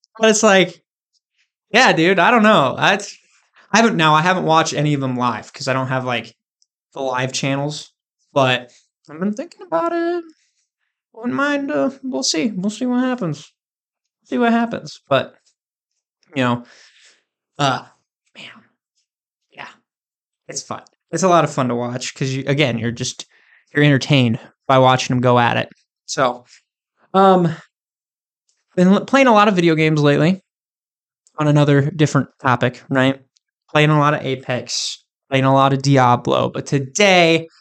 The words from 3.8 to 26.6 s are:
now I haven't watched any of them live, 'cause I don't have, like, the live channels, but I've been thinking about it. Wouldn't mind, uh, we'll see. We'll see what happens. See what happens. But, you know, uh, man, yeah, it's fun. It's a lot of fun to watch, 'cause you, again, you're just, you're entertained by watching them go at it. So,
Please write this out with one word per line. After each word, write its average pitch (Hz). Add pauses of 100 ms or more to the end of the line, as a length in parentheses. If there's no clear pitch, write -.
now 160
I 156
haven't 175
watched 160
any 147
of 135
them 131
live, 120
'cause -
I 131
don't 131
have, 127
like, 120 (600)
the -
live 127
channels, 143 (420)
but 127 (380)
I've 151
been 202
thinking 339
about 339
it. 339 (880)
Wouldn't 240
mind, 285
uh, 277 (140)
we'll 262
see. 269
We'll 185
see 254
what 247
happens. 240 (720)
See 254
what 233
happens. 233
But, 135 (1000)
you 131
know, 120 (920)
uh, 139 (520)
man, - (1000)
yeah, - (800)
it's -
fun. - (280)
It's 165
a 190
lot 170
of 147
fun 131
to 120
watch, 120
'cause 135
you, 135
again, 135
you're 113
just, - (480)
you're 147
entertained 131 (300)
by 131
watching 127
them 123
go 123
at 120
it. 120 (380)
So, 123 (720)